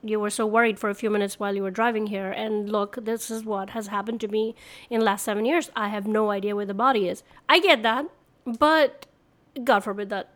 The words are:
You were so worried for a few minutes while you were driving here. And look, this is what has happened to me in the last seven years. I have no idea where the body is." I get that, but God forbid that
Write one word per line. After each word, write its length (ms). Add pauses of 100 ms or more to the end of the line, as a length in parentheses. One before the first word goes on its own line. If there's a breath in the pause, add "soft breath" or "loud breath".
(120)
You 80
were 160
so 180
worried 300
for 60
a 100
few 160
minutes 260
while 160
you 80
were 140
driving 320
here. 180 (140)
And 320
look, 200 (140)
this 260
is 140
what 260
has 200
happened 280
to 120
me 60 (480 loud breath)
in 100
the 100
last 200
seven 200
years. 200 (140)
I 120
have 100 (100)
no 80 (120)
idea 240
where 120
the 120
body 280
is." 100 (260 soft breath)
I 180
get 220
that, 180 (580)
but 420 (680)
God 180
forbid 240
that 220